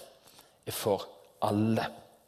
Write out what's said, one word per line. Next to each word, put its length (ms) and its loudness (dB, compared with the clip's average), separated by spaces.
er 140 -10
for 320 0
alle. 460 2